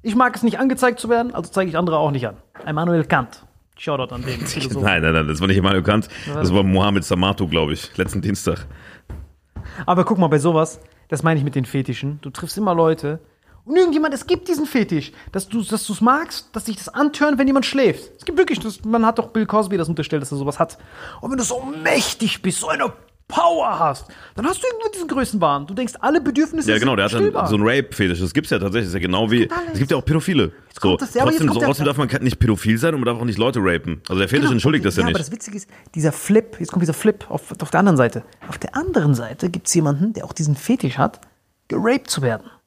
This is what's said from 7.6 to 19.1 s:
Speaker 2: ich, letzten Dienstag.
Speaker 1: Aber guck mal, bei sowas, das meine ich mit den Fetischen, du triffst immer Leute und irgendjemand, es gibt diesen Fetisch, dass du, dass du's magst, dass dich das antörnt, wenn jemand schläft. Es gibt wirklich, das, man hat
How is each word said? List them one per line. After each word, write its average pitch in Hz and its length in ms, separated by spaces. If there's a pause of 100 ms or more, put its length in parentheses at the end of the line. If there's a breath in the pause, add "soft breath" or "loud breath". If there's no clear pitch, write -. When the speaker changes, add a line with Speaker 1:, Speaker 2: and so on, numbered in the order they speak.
Speaker 2:
ich, - 280
letzten 92 240
Dienstag. 82 440 (1200 loud breath)
Speaker 1:
Aber 180 200
guck 220 120
mal, 175 100
bei 147 120
sowas, 160 400 (300 soft breath)
das 147 120
meine 160 160
ich 135 60
mit 143 120
den 131 100
Fetischen, 139 560
du 143 80
triffst - 280
immer 196 160
Leute 160 460 (460 soft breath)
und 277 100
irgendjemand, 311 400
es - 100
gibt - 220
diesen 302 180
Fetisch, 190 460 (200 loud breath)
dass 190 160
du, 226 140
dass 208 240
du's 208 160
magst, 269 540
dass 220 80
dich 208 140
das - 120
antörnt, 294 480
wenn 269 80
jemand 269 220
schläft. 262 500
Es - 80
gibt 320 120
wirklich, 311 220
das, 208 240
man 220 220
hat 233 140